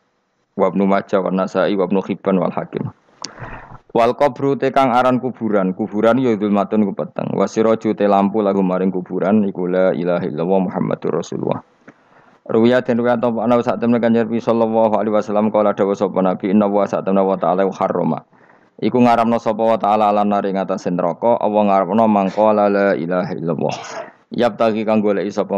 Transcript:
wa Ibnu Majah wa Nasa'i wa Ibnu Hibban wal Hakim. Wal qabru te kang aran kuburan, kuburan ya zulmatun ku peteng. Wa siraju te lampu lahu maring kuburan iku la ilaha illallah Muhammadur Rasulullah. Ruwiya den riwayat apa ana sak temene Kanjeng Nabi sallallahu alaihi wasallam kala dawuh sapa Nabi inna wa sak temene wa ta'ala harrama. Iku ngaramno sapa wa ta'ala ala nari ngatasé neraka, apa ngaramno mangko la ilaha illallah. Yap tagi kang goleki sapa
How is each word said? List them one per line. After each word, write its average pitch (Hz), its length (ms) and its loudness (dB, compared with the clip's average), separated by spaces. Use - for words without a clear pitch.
wa 95 160 2
Ibnu 98 160 2
Majah 98 320 0
wa 90 80 -4
Nasa'i 92 480 0
wa 95 80 0
Ibnu 95 240 0
Hibban 95 320 0
wal - 160 -2
Hakim. - 320 -8
Wal 120 240 4
qabru 139 400 0
te 131 160 -2
kang 131 240 4
aran 127 240 4
kuburan, 101 560 0
kuburan 107 480 2
ya 120 160 2
zulmatun 104 480 2
ku - 80 -6
peteng. - 400 -6
Wa 98 80 2
siraju 110 480 0
te 101 160 0
lampu 98 320 2
lahu 98 240 0
maring 92 240 0
kuburan 92 560 0
iku 90 240 -4
la 92 240 2
ilaha 87 320 -2
illallah 90 480 -2
Muhammadur - 480 -4
Rasulullah. - 400 -6
Ruwiya 120 320 4
den 120 160 -2
riwayat 120 240 0
apa 113 240 -2
ana 120 160 2
sak 113 160 -4
temene 117 240 0
Kanjeng 113 240 2
Nabi 113 160 -4
sallallahu 113 560 2
alaihi 107 160 -2
wasallam 104 400 0
kala 104 160 4
dawuh 101 240 0
sapa 95 240 -2
Nabi 92 320 0
inna 104 160 4
wa 101 160 0
sak 85 240 -2
temene 98 160 2
wa 95 160 0
ta'ala 92 240 0
harrama. 92 640 -2
Iku 110 160 0
ngaramno 117 400 4
sapa 110 240 -2
wa 113 160 2
ta'ala 104 320 2
ala 104 160 2
nari 101 240 0
ngatasé 95 400 -4
neraka, 90 480 0
apa 104 240 0
ngaramno 101 480 2
mangko 104 400 2
la 101 480 2
ilaha 90 400 -4
illallah. - 380 -4
Yap 110 240 -2
tagi 110 240 0
kang 110 160 0
goleki 101 320 0
sapa 98 280 -4